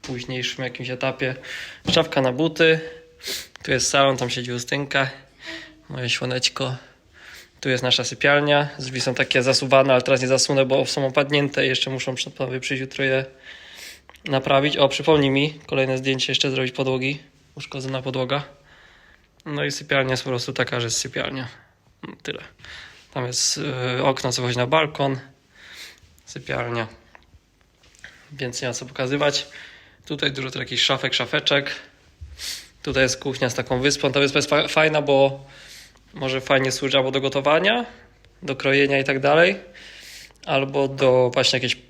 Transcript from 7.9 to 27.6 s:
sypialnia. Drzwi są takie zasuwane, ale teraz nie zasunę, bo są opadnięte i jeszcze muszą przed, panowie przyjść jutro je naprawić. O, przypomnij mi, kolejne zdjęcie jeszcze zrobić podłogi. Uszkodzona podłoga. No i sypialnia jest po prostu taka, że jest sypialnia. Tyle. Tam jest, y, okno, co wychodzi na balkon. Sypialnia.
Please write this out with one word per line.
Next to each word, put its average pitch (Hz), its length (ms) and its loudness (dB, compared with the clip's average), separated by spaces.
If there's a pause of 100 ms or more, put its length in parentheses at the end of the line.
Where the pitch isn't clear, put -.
sypialnia. 143 680 2 (100)
Drzwi 127 220 -6
są 127 120 0
takie 127 300 2
zasuwane, 135 500 4
ale 127 80 6
teraz 131 200 2
nie 127 60 -2
zasunę, 135 380 2
bo 131 200 2
są 139 220 -2
opadnięte 139 580 0
i 131 40 2
jeszcze 131 200 0
muszą 131 260 -4
przed, - 180 -8
panowie 127 260 -6
przyjść 131 220 -6
jutro 135 220 -6
je 131 220 0 (1000)
naprawić. 139 520 2
O, 139 120 6
przypomnij 147 400 4
mi, 143 360 0
kolejne 131 320 0
zdjęcie 131 340 -2
jeszcze 131 200 0
zrobić 131 220 -2
podłogi. 131 460 -2 (360)
Uszkodzona 135 460 -8
podłoga. 131 420 -4 (1000)
No 147 180 -4
i 143 80 -2
sypialnia 139 400 0
jest 127 120 -2
po 135 60 -6
prostu 127 240 -4
taka, 123 260 -2
że 120 80 -2
jest 113 100 -4
sypialnia. 135 500 -6 (760)
Tyle. - 200 -10 (720)
Tam 127 120 -4
jest, - 320 -2 (400)
y, 135 60 0
okno, 135 280 0
co 127 100 -2
wychodzi 123 160 -2
na 123 100 0
balkon. 147 520 0 (1040)
Sypialnia. 120 640 -6 (1400)